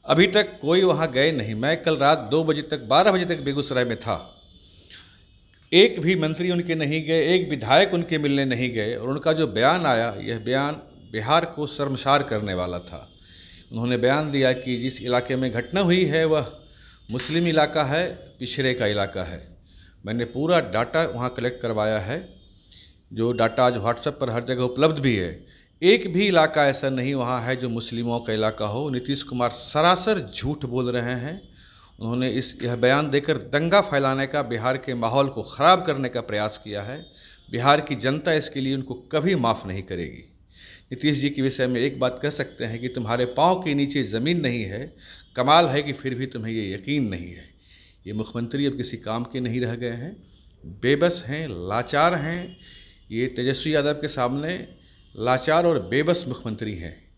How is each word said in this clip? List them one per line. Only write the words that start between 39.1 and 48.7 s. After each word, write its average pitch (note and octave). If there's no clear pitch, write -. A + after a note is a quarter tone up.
माफ़ A#2
नहीं F#2+
करेगी। E2+
नीतीश D3
जी C#3
के C#3
विषय C3
में B2
एक C3+
बात B2+
कह C#3+
सकते C#3+
हैं A2+
कि B2+
तुम्हारे B2
पाँव D#3
के D#3
नीचे C#3+
ज़मीन A#2
नहीं A#2+
है, G#2
कमाल D3
है C#3+
कि C#3+
फिर C3
भी B2+
तुम्हें A2+
ये G2+
यकीन C3
नहीं F2
है। D#2+
ये G2
मुख्यमंत्री A#2
अब C#3